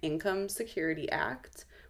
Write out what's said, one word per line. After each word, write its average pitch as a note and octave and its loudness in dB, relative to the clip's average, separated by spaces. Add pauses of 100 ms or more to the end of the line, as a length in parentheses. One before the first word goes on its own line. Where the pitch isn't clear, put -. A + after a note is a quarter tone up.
Income F#3+ 2
Security D#3+ 0
Act, - -2 (260)